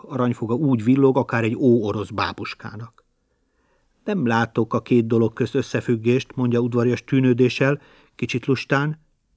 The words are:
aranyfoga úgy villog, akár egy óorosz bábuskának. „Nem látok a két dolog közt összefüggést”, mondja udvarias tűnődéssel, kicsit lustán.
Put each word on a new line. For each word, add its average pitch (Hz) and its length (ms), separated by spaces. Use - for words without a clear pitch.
aranyfoga 120 460
úgy 131 300
villog, 135 340
akár 117 260
egy 110 120
óorosz 107 540
bábuskának. 104 960
„Nem 196 220
látok 113 480
a - 80
két 120 260
dolog 113 260
közt 120 220
összefüggést”, 120 800
mondja 120 240
udvarias 120 440
tűnődéssel, 131 800
kicsit - 300
lustán. 143 540